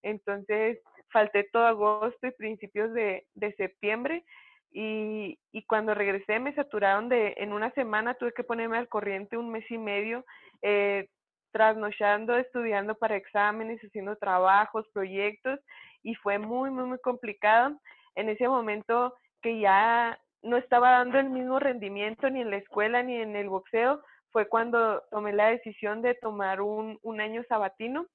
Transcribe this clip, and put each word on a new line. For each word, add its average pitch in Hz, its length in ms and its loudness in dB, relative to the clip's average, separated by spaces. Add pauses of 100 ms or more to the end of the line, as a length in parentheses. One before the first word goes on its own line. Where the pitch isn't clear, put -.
entonces 214 760 -2 (300)
falté 208 420 2
todo 233 140 4
agosto 214 640 0
y 254 40 -4
principios 214 600 -6
de, 208 400 -2
de 208 220 -6
septiembre, 233 680 -4 (460)
y, 214 720 -6 (140)
y 214 120 -12
cuando 214 300 0
regresé 202 440 -2
me 277 140 -4
saturaron 214 540 0
de, 233 300 2
en 208 160 -6
una 220 180 -4
semana 226 420 -2
tuve 240 200 -4
que 240 100 -6
ponerme 226 340 -4
al 240 120 -4
corriente 202 480 -4
un 233 120 -6
mes 220 220 -8
y 226 60 -8
medio, 220 480 -4 (360)
eh, 202 460 2 (460)
trasnochando, 220 840 2
estudiando 226 600 -2
para 220 200 -2
exámenes, 214 640 -2
haciendo 208 380 -10
trabajos, 196 760 2
proyectos, 202 640 -4 (460)
y 226 120 -6
fue 202 220 -2
muy, 247 320 -4
muy, 254 140 -4
muy 254 160 -6
complicado. 240 800 2 (360)
En 185 120 -4
ese 220 220 0
momento 240 680 0 (260)
que 226 200 -2
ya 226 580 4 (240)
no 240 140 0
estaba 247 340 6
dando 247 260 6
el 269 120 4
mismo 254 300 0
rendimiento 220 680 -2
ni 262 120 -2
en 226 80 -4
la 202 80 -2
escuela 214 460 0
ni 247 120 -4
en 220 220 -6
el 202 100 -4
boxeo, 226 560 0 (280)
fue 214 180 0
cuando 226 520 2 (100)
tomé 208 200 -4
la 208 160 4
decisión 220 540 -2
de 247 140 0
tomar 202 440 -4
un, 214 420 -6
un 214 200 -8
año 220 260 -6
sabatino 226 680 -2